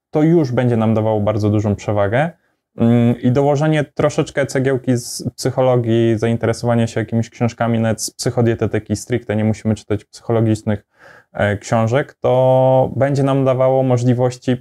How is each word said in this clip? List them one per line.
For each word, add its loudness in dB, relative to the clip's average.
to 0
już 2
będzie 2
nam 2
dawało 0
bardzo 0
dużą 0
przewagę. -2
Mm, 2
i 2
dołożenie 2
troszeczkę -2
cegiełki 0
z -8
psychologii, 2
zainteresowanie 0
się -4
jakimiś -2
książkami -2
nawet -2
z -8
psychodietetyki -2
stricte, -4
nie -2
musimy -2
czytać -6
psychologicznych, -2
e, -2
książek, -2
to 2
będzie 0
nam 0
dawało 2
możliwości 0